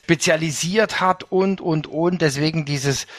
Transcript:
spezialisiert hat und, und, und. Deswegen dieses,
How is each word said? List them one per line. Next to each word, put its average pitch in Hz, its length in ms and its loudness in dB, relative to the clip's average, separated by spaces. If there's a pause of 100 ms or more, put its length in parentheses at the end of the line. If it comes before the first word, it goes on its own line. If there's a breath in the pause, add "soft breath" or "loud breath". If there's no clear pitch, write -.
spezialisiert 165 960 0
hat 185 320 0
und, 190 280 2
und, 160 280 -2
und. 170 340 0
Deswegen 156 420 0
dieses, 139 440 -2 (100)